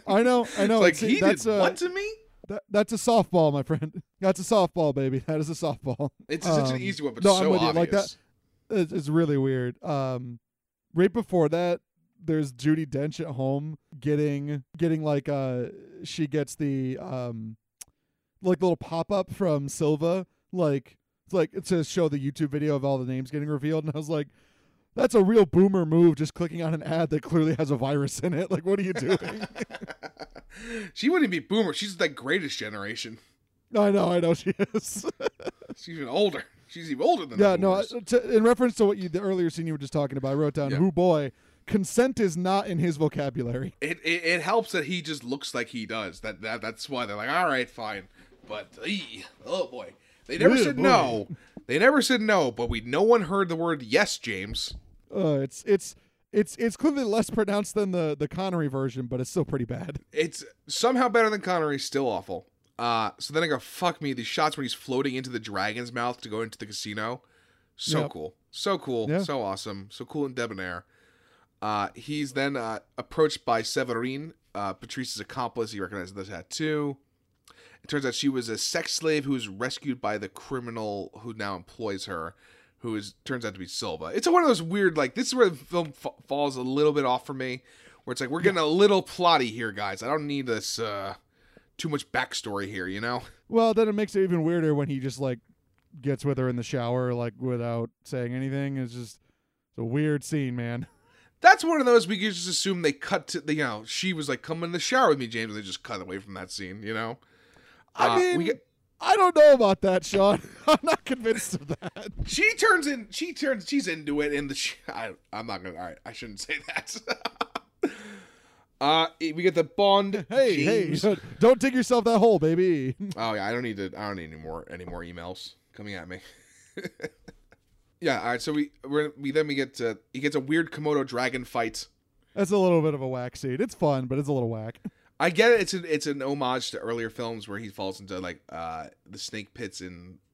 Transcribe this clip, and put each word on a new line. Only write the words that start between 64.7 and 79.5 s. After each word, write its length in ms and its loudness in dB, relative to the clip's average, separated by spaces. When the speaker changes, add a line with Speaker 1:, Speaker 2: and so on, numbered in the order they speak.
Speaker 2:
floating 420 -2
into 140 -8
the 100 -6
dragon's 520 -6
mouth 280 -4
to 80 -16
go 140 -4
into 140 -10
the 100 -12
casino. 560 -8
So 260 -2
Speaker 1:
Yep. 80 -6
Speaker 2:
cool. 240 -12
So 260 -2
cool. 320 -2
Speaker 1:
Yeah. 120 0
Speaker 2:
So 200 -4
awesome. 480 -8
So 140 -14
cool 220 -4
and 80 -10
debonair. 500 -6
Uh, 340 -2
he's 400 -8
then, 220 -2
uh, 220 -6
approached 480 0
by 180 2
Severin, 680 -4
uh, 200 -4
Patrice's 460 -10
accomplice. 520 -6
He 80 -8
recognizes 340 -8
the 100 -10
tattoo. 760 -6
It 60 -20
turns 180 -2
out 80 -2
she 140 0
was 200 -2
a 100 -4
sex 340 -4
slave 320 0
who 80 -2
was 160 -4
rescued 520 -6